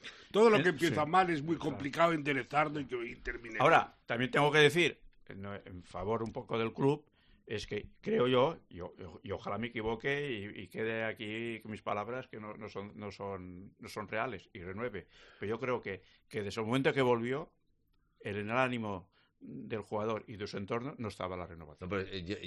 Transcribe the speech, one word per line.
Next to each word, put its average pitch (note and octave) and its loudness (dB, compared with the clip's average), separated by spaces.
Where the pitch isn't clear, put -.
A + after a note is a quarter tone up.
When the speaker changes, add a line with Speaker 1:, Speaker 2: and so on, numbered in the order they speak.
Speaker 1:
Todo A3+ 10
lo G#3+ 8
Speaker 2:
Eh, F3+ 4
Speaker 1:
que F3+ 4
empieza D3+ 4
Speaker 2:
sí. D3+ -2
Speaker 1:
mal F3+ 6
es D#3 0
muy D#3+ 0
Speaker 2:
Claro. D3 -2
Speaker 1:
complicado D3 2
enderezarlo D3 0
y C#3 -4
que, B2 -6
y B2 -10
terminar. A#2 -4
Speaker 2:
Ahora, D3 6
también B2 0
tengo D3 6
que D3+ 8
decir, D3 6
en, G2 -12
en G2 -12
favor G#2+ -2
un A2+ -6
poco A#2+ -4
del A2+ 0
club, C#3 2
es G#2+ -6
que - -6
creo G3 2
yo, C3 4
y F2+ -12
o-, F2 -8
y G2+ -8
ojalá G2+ -4
me A#2 -4
equivoque A#2+ -4
y, G#2+ -12
y F2+ -12
quede A2+ -4
aquí A2 -6
con G#2+ -12
mis G#2 -8
palabras A2 -4
que - -12
no, G#2+ -10
no G#2 -10
son, G2+ -10
no G#2 -10
son, F#2 -10
no A2 -14
son G#2 -8
reales A2 -6
y G#2 -12
renueve, F#2+ -8
pero G2+ -2
yo A2+ -2
creo B2 -2
que, F#2+ -8
que A2 -6
desde G2+ -4
el G#2+ -2
momento C3+ 2
que C3+ 2
volvió, B2 0
el, G2+ -6
en G#2 -4
el A#2 0
ánimo A2+ 0
del G#2+ -8
jugador G#2+ -2
y G#2+ -12
de G2+ -6
su - -8
entorno A#2 -4
no A2 -4
estaba F#2 -6
la F2+ -6
renovación. E2 -12
Speaker 3:
No, G2+ 0
pero, F#2+ -2
eh, F#2+ -6
ya, F#2+ -4